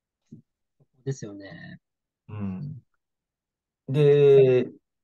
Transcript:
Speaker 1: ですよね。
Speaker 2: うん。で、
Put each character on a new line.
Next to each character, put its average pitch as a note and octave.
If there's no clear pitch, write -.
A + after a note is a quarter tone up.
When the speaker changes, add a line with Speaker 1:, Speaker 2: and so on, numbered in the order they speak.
Speaker 1:
で C3+
す -
よ G2+
ね。 F#2+
Speaker 2:
う G#2
ん。 G2+
で、 C#3